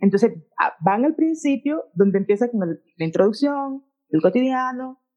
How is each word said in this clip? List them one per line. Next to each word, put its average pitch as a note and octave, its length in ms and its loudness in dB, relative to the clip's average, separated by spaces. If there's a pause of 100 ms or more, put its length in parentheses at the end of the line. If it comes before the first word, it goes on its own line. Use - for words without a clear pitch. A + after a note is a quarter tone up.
Entonces, G3+ 320 4 (260)
ah, - 220 0
van G3 240 2
al D#4 100 0
principio, D#4 680 -2 (100)
donde G3 240 2
empieza G#3 320 0
con G3 180 -2
el, D#3+ 140 -8 (140)
la E3 100 -4
introducción, C4+ 760 0 (260)
el D#4 100 0
cotidiano B3+ 800 -2 (160)